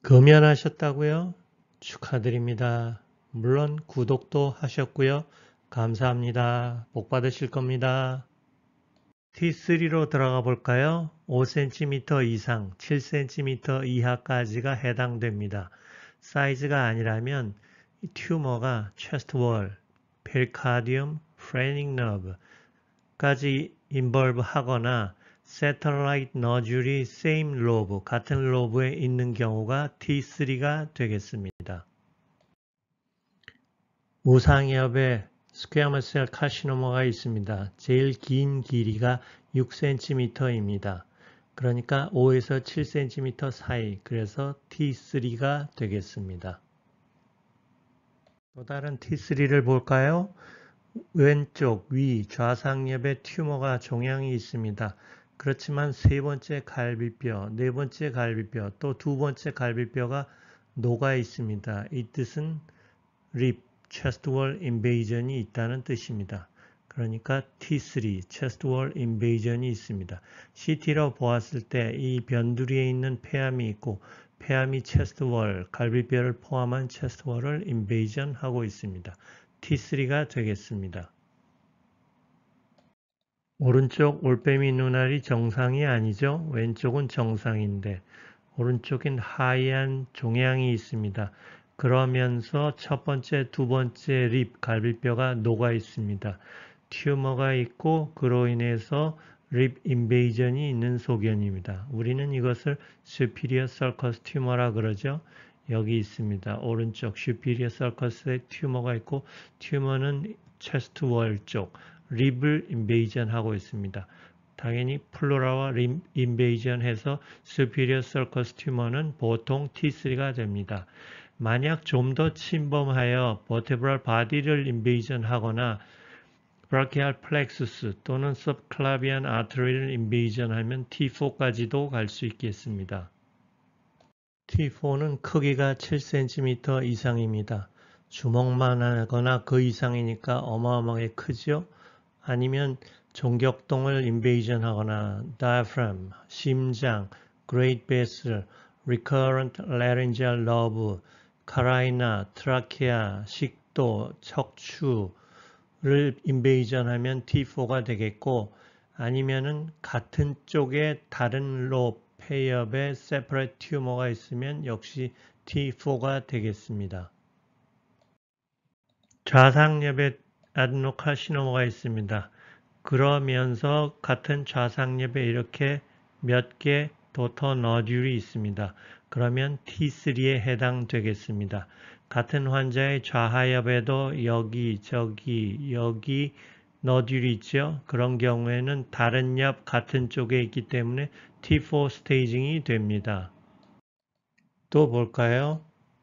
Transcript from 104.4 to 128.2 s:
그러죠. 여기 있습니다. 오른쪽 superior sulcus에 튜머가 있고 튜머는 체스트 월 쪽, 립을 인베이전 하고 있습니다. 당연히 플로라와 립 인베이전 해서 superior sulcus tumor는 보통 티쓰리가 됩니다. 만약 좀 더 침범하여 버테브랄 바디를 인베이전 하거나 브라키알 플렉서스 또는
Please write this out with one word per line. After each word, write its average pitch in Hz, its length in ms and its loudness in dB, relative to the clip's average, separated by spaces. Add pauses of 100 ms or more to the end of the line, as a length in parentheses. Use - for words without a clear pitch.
그러죠. 110 480 -2 (500)
여기 113 280 0
있습니다. 104 600 -4
오른쪽 113 580 -4
superior 120 500 -2
sulcus에 123 720 -4 (100)
튜머가 127 480 -2
있고 139 280 -6 (340)
튜머는 139 760 -2 (240)
체스트 - 480 -6
월 113 400 2
쪽, 98 260 -6 (380)
립을 135 580 2
인베이전 113 600 0
하고 113 240 -2
있습니다. 98 520 -8 (480)
당연히 123 440 -4 (120)
플로라와 135 640 0
립 123 280 0 (140)
인베이전 120 680 2
해서 123 360 -2 (260)
superior 131 540 0
sulcus 127 560 -4
tumor는 131 640 -2
보통 123 540 0
티쓰리가 135 640 -2
됩니다. 101 520 -4 (520)
만약 127 460 0
좀 127 300 2
더 156 200 2
침범하여 131 1120 0
버테브랄 120 540 0
바디를 139 680 2
인베이전 120 560 0
하거나 113 560 0 (880)
브라키알 135 520 0
플렉서스 127 840 -4
또는 135 300 -2